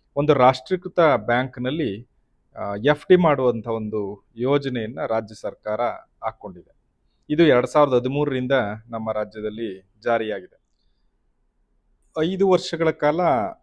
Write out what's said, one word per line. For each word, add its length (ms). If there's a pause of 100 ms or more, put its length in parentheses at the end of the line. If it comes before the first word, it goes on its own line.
(160)
ಒಂದು 180
ರಾಷ್ಟ್ರೀಕೃತ 640 (160)
ಬ್ಯಾಂಕ್‌ನಲ್ಲಿ, 920 (480)
ಆ, 180
ಎಫ್ 340
ಡಿ 80
ಮಾಡುವಂಥ 500
ಒಂದು 720
ಯೋಜನೆಯನ್ನ 720
ರಾಜ್ಯ 280
ಸರ್ಕಾರ 460 (440)
ಹಾಕ್ಕೊಂಡಿದೆ. 540 (520)
ಇದು 120
ಎರಡ್ 240
ಸಾವಿರದ 280
ಹದಿಮೂರರಿಂದ 580 (360)
ನಮ್ಮ 240
ರಾಜ್ಯದಲ್ಲಿ 760 (140)
ಜಾರಿಯಾಗಿದೆ. 560 (1600)
ಐದು 260
ವರ್ಷಗಳ 420
ಕಾಲ 300 (420)